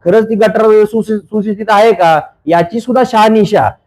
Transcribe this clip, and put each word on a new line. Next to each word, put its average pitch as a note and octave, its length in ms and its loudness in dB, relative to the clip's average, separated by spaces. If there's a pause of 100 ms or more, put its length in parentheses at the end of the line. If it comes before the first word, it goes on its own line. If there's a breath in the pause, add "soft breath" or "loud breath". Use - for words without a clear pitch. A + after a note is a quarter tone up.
खरंच G#3+ 240 0
ती A3+ 60 -2
गटर G#3+ 500 2
सुसि-, G#3+ 340 -4
सुशिक्षित G#3 500 -6
आहे A3 220 4
का, E3 300 2 (240)
याची E3+ 340 -2
सुद्धा B3+ 260 -2
शहानिशा G#3+ 640 0 (180)